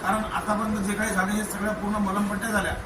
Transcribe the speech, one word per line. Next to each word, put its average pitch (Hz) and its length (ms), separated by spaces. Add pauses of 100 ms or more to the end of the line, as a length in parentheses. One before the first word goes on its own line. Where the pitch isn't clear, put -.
कारण 214 200
आतापर्यंत 214 540
जे 196 160
काही 214 160
झाले, 190 220
हे 208 120
सगळ्या 202 300
पूर्ण 208 220
मलमपट्ट्या 202 540
झाल्या 190 240 (120)